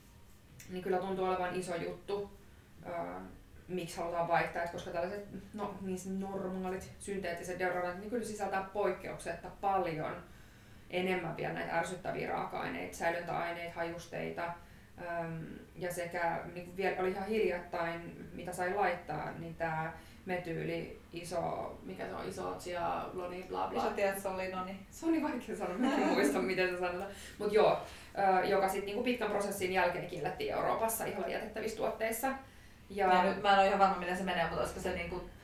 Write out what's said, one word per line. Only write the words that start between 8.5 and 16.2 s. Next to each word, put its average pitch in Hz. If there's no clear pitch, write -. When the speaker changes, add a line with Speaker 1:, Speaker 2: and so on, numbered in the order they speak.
Speaker 1:
poikkeuksetta -
paljon 175
enemmän 180
vielä 156
näitä 160
ärsyttäviä 175
raaka-aineita, 180
säilöntäaineita, 170
hajusteita, 165
öm, 165
ja 175
sekä, 170